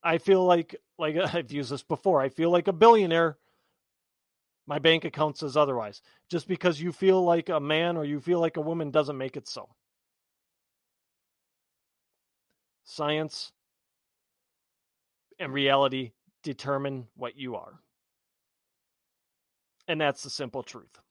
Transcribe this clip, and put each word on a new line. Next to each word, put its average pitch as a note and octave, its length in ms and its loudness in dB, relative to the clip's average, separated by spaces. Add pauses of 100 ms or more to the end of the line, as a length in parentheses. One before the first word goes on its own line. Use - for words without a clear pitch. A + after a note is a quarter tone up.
I E3+ 160 0
feel F#3 260 4
like, F3 300 2 (240)
like D#3 180 -2
<laughs> E3+ 180 -2
I've C#3+ 180 -4
used C3+ 180 -6
this C#3 140 -8
before, D#3+ 360 0
I C3+ 80 0
feel E3 220 0
like F3 160 2
a G3 60 0
billionaire. E3+ 640 4 (1300)
My D3 120 -6
bank D#3+ 260 4
account D3+ 340 -2
says C#3+ 180 -4
otherwise. B2+ 440 0 (300)
Just F3 160 -4
because F3 340 -2
you E3+ 120 -4
feel F#3 320 4
like E3+ 240 2
a E3 100 0
man D#3 380 0
or D#3 80 -4
you D3 160 -4
feel F3 180 0
like E3 180 0
a D#3+ 40 -6
woman D#3 320 -4
doesn't C#3+ 260 0
make C3 180 -8
it C3 120 -14
so. - 200 -16 (3250)
Science D3+ 680 -6 (1900)
and C#3+ 120 -10
reality C3+ 600 0 (320)
determine C3+ 720 -6
what B2+ 200 -12
you B2+ 200 -10
are. - 240 -16 (2000)
And D#3+ 120 -4
that's C#3+ 220 -2
the C#3 80 -14
simple C3 320 -10
truth. - 380 -20 (100)